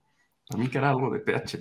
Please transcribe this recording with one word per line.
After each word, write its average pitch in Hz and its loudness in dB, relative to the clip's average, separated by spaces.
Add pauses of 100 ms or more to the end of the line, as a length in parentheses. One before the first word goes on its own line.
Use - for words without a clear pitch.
(460)
Para 104 -2
mí 131 2
que 147 -2
era 139 4
algo 127 2
de - -2
P - 0
H - -4